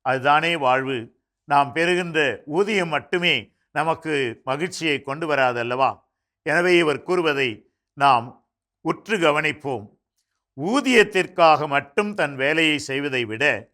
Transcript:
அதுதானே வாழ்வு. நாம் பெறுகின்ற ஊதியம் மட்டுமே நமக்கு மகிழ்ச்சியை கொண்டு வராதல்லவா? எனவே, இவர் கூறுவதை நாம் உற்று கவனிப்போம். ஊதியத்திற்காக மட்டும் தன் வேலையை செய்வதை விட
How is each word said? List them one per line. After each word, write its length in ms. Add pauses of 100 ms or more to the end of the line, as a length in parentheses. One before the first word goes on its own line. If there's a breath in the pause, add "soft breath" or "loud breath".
அதுதானே 560
வாழ்வு. 640 (260)
நாம் 280
பெறுகின்ற 720
ஊதியம் 440
மட்டுமே 640 (200)
நமக்கு 720
மகிழ்ச்சியை 580
கொண்டு 320
வராதல்லவா? 640 (420)
எனவே, 360
இவர் 240
கூறுவதை 680 (220)
நாம் 560 (320)
உற்று 380
கவனிப்போம். 720 (720)
ஊதியத்திற்காக 1040
மட்டும் 480
தன் 220
வேலையை 420
செய்வதை 460
விட 500